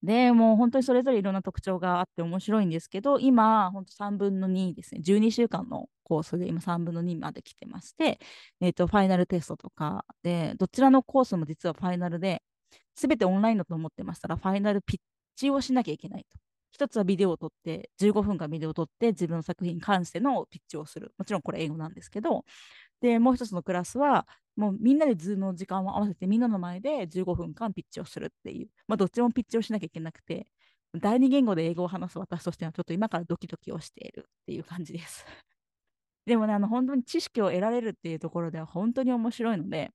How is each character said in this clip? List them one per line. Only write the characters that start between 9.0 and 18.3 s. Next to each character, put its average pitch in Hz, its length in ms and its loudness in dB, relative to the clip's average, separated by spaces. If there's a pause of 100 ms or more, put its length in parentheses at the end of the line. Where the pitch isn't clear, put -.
イ - 20 4
ナ 190 80 4
ル 180 120 2
テ 180 140 0
ス - 60 -10
ト 160 100 -8
と - 120 -16
か 156 360 -6 (180)
で、 170 340 -2
ど 185 100 0
ち - 140 -2
ら 269 80 8
の 262 140 8
コ - 180 2
ー 247 40 4
ス 190 120 -2
も 160 80 -2
実 160 240 -6
は 156 40 -4
フ - 120 -10
ァ 180 80 0
イ 180 60 -2
ナ 175 100 -2
ル 170 100 -4
で、 180 220 -2 (540)
す - 120 -2
べ 294 80 4
て 220 100 2
オ 185 120 4
ン 202 40 2
ラ 226 100 4
イ 226 40 2
ン - 40 0
だ 170 60 -4
と 170 100 -8
思 160 120 -6
っ - 80 -12
て - 80 -10
ま 175 120 -10
し - 40 -20
た - 80 -12
ら、 165 100 -4
フ - 60 -10
ァ 190 140 0
イ 202 40 0
ナ 208 120 2
ル 196 80 0
ピ - 140 -2
ッ - 40 -6 (360)
チ 277 160 0
を 277 100 2
し 262 120 -2
な 254 100 2
き 160 80 -4
ゃ - 20 -2
い - 40 -8
け - 120 -14
な 202 80 -12
い - 120 -14
と。 - 100 -20 (320)
一 - 160 -2
つ - 100 -6
は 208 60 2
ビ 190 140 2
デ 196 80 2
オ 180 60 2
を 160 60 -4
撮 160 100 -10
っ - 20 -8 (140)
て、 165 340 -10
十 208 140 4
五 208 120 2
分 202 140 -2